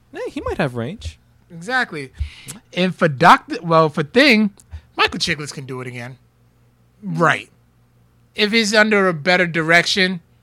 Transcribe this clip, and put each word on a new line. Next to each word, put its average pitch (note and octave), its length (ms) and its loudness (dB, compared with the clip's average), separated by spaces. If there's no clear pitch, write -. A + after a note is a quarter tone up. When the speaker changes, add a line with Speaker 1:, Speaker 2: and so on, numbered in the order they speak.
Speaker 1:
Eh, G#4+ 160 -8
he - 100 -10
might A#4 160 -6
have C#3 160 -2
range. B2 460 -10
Speaker 2:
Exactly. F3 600 -6
And F3+ 220 -2
for F3 120 0
Doctor, F3+ 540 4
well, D#3+ 280 4
for E3 120 -4
Thing, A3 480 4
Michael G4 240 -2
Chiklis D3+ 340 -6
can C3+ 140 -14
do B2+ 120 -10
it B2+ 60 -12
again. B2 320 -14
Right. D#3 480 -2
If G#3 180 -2
he's A3 220 0
under G#3+ 360 4
a F3 40 0
better F3+ 320 0
direction E3+ 760 0